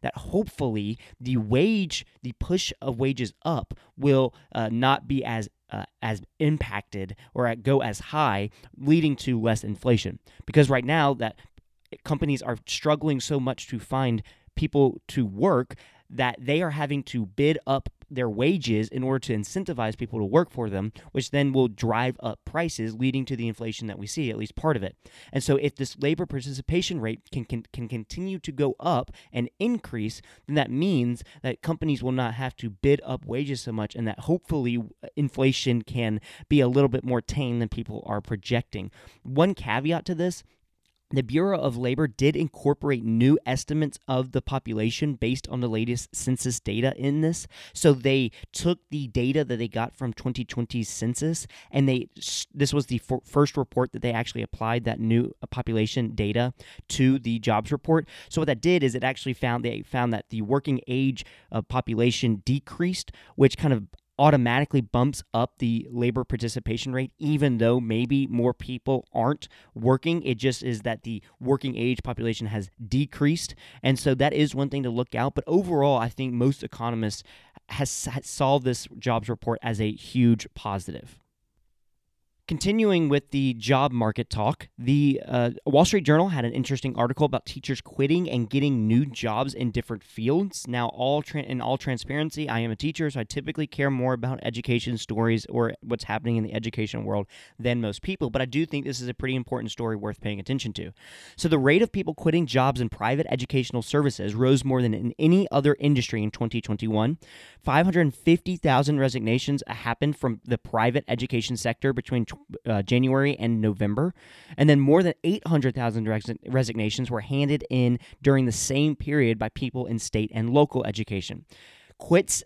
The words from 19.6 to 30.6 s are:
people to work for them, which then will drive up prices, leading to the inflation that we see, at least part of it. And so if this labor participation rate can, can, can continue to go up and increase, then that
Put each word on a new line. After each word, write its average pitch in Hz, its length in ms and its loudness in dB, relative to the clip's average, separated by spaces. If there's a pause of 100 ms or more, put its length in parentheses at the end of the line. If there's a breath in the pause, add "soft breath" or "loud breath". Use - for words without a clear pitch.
people 113 220 -6
to 104 60 0
work 147 260 4
for 117 180 -4
them, 98 220 -4 (220 loud breath)
which 131 180 -4
then 143 220 2
will 131 160 4
drive 117 520 -2
up 110 220 -8
prices, 147 500 -4
leading 127 300 0
to 127 140 -6
the 117 100 -2
inflation 113 400 -6
that 95 100 -8
we 98 80 -10
see, 139 240 -4
at 107 80 -6
least 107 160 -8
part 156 220 0
of 98 80 -4
it. - 140 -6 (340 loud breath)
And 139 100 -2
so 139 140 4
if 139 220 0
this - 220 -6
labor 160 260 0
participation 143 760 -4
rate 110 220 -6 (100)
can, 123 140 -6
can, 117 260 -6
can 120 160 -10
continue 170 520 -8
to 156 120 -10
go 139 300 0
up 147 300 -2 (200 loud breath)
and 123 260 -2
increase, 127 640 -4 (240 soft breath)
then 143 100 -2
that 139 140 2